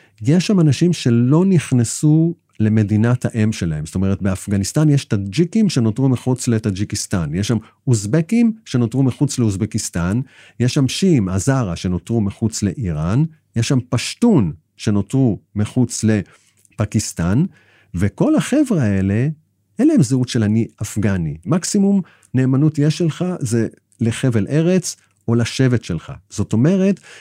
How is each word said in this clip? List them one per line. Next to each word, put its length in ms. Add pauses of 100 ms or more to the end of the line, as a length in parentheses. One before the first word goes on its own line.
(220)
יש 260
שם 120
אנשים 340
שלא 520
נכנסו 880 (240)
למדינת 680
האם 260
שלהם. 340
זאת 100
אומרת, 260
באפגניסטן 680
יש 160
טאג'יקים 640
שנותרו 400
מחוץ 380
לטאג'יקיסטן. 880
יש 120
שם 100 (300)
אוזבקים 680 (120)
שנותרו 380
מחוץ 360
לאוזבקיסטן. 840 (380)
יש 140
שם 140
שיעים, 420
עזרה, 460
שנותרו 460
מחוץ 420
לאיראן. 600 (320)
יש 120
שם 120 (100)
פשטון 600 (260)
שנותרו 640 (160)
מחוץ 480
לפקיסטן. 1400 (520)
וכל 400
החבר'ה 480
האלה, 440 (520)
אין 80
להם 160
זהות 260
של 140
"אני 240 (140)
אפגני". 640
מקסימום 560 (320)
נאמנות 460
יש 180
שלך 280 (140)
זה 280 (340)
לחבל 480
ארץ 460 (320)
או 80
לשבט 480
שלך. 300 (160)
זאת 240
אומרת, 460 (220)